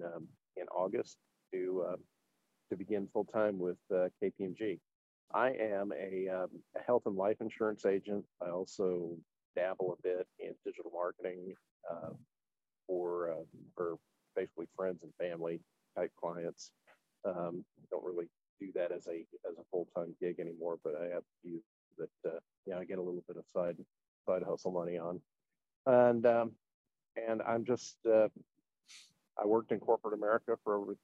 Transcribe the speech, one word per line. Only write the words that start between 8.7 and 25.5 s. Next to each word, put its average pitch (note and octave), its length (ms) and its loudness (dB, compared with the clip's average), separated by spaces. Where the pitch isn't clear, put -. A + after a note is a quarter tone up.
dabble F#2 380 0
a E2 80 -12
bit F2+ 240 0
in F2 160 -8
digital F2 260 -8
marketing, F2+ 640 -4
uh, E2 220 -6
for, F2 460 0
uh, D#2 100 -6
for E2+ 220 -2
basically F2 300 -4
friends F#2 280 -2
and D#2 160 -18
family E2+ 400 -4
type F2+ 240 -2
clients. E2+ 520 -6
Um, F2 380 -4
don't F2+ 120 -2
really F2 220 -4
do G2 140 -8
that F2 180 0
as F2 140 -6
a, E2+ 180 -6
as E2 120 -8
a - 100 -18
full-time F2 500 -4
gig F2+ 200 -2
anymore, E2 440 -4
but D2+ 160 -2
I F2 140 -4
have F2 80 -4
a - 220 -20
few E2+ 180 -10
that, D#2+ 100 -6
uh, E2 140 -2
you F#2+ 80 -6
know, F2+ 60 -4
I F#2 60 -6
get F#2+ 120 -6
a F#2 40 -4
little F2+ 260 -4
bit F2+ 100 -12
of - 60 -12
side, F2 240 0
side F#2 160 2
hustle F#2 300 -2
money F2 260 -2
on. E2+ 240 -4